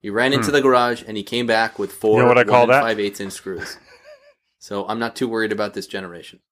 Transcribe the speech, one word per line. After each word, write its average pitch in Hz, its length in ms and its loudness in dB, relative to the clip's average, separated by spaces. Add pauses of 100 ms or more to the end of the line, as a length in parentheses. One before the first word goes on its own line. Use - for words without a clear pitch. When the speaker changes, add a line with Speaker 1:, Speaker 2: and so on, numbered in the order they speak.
Speaker 1:
He 104 80 -10
ran 120 240 0
into 123 140 0
Speaker 2:
Hmm. 143 60 -2
Speaker 1:
the 143 80 4
garage, 123 440 2
and 107 120 -10
he 101 60 -8
came 120 220 -4
back 113 320 0
with 101 140 -6
four 110 260 2
Speaker 2:
You 127 60 4
know 123 60 6
what 120 80 6
I 123 80 6
call 120 220 6
that? - 0 -
Speaker 1:
one 127 100 6
and 143 80 2
five 110 140 -2
eighths 101 200 -4
inch 98 140 -10
screws. - 440 -12 (800)
So 101 300 -8
I'm 107 120 -4
not 117 160 -6
too 127 120 -4
worried 110 240 -2
about 104 240 -4
this 95 120 -10
generation. 90 520 -14 (120)